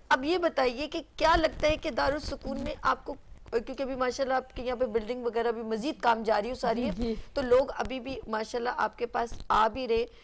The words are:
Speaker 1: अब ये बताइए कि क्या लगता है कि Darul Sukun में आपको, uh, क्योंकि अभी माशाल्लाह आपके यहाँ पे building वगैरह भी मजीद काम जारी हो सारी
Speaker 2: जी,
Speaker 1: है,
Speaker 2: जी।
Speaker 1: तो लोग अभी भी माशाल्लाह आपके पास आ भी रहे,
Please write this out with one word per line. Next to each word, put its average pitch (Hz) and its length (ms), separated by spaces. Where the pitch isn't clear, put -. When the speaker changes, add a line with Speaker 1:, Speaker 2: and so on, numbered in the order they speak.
Speaker 1:
अब 269 140
ये 349 120
बताइए 277 500
कि 330 140
क्या 320 340
लगता 311 320
है 311 100
कि 311 140
Darul 285 280
Sukun - 420
में 523 220
आपको, 262 300
uh, - 520
क्योंकि 269 180
अभी 262 120
माशाल्लाह 254 420
आपके - 240
यहाँ 240 160
पे 247 80
building 226 400
वगैरह 233 260
भी 226 120
मजीद 220 380
काम 226 220
जारी 208 260
हो 254 60
सारी 233 260
Speaker 2:
जी, 247 60
Speaker 1:
है, 185 60
Speaker 2:
जी। 226 220
Speaker 1:
तो 285 60
लोग 254 280
अभी 233 300
भी 240 300
माशाल्लाह 226 440
आपके 214 320
पास 233 460
आ 214 160
भी 254 180
रहे, 226 200